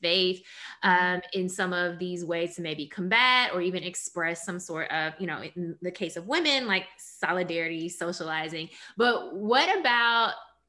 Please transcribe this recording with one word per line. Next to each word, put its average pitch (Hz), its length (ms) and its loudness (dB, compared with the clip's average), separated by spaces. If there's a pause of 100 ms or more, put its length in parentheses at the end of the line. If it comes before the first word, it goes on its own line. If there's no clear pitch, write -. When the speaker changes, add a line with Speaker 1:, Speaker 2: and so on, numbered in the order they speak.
Speaker 1:
faith, 185 400 4 (420)
Speaker 2:
Mm-hmm. 180 320 6
Speaker 1:
um, 180 60 -2 (120)
in 185 140 0
some 185 240 -2
of 175 280 -2
these 180 260 -6
ways 170 300 -2
to 175 60 -8
maybe 156 260 -6
combat 240 640 4
or 180 80 0
even 180 220 -2
express 170 600 -4
some 180 140 -6
sort 165 320 -6
of, 156 280 -2
you 185 80 -4
know, 147 140 -6 (140)
in 170 260 -6
the 180 100 -4
case 175 260 -6
of 175 100 -10
women, 277 400 2
like, 190 200 0 (100)
solidarity, 165 880 -2
socializing. 160 840 -6 (280)
But 233 400 2
what 269 420 4
about 233 540 4 (360)